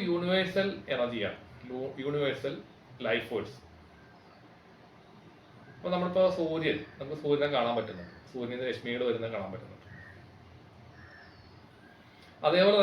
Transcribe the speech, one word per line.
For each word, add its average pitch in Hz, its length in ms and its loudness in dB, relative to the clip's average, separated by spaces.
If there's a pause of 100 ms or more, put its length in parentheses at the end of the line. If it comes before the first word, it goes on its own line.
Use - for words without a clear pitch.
യൂണിവേഴ്സൽ 180 600 2 (260)
എനർജിയാണ്, 117 440 -2 (320)
ലൂ-, 127 240 -6 (100)
യൂണിവേഴ്സൽ 143 500 -2 (520)
ലൈഫ് 117 240 0
ഫോഴ്സ്. 107 260 -4 (2250)
അപ്പൊ 180 180 -6
നമ്മളിപ്പോ 180 280 2 (140)
സൂര്യൻ, 160 420 0 (200)
നമുക്ക് 147 260 -8
സൂര്യനെ 143 320 4
കാണാൻ 120 220 2
പറ്റുന്നുണ്ട്, 92 360 -6 (160)
സൂര്യനിൽ 123 260 -6
നിന്ന് 127 140 -2
രശ്മികൾ 120 380 -4
വരുന്നത് 113 260 0
കാണാൻ 95 180 -6
പറ്റുന്നുണ്ട്. - 220 -14 (2750)
അതേപോലെ 190 340 8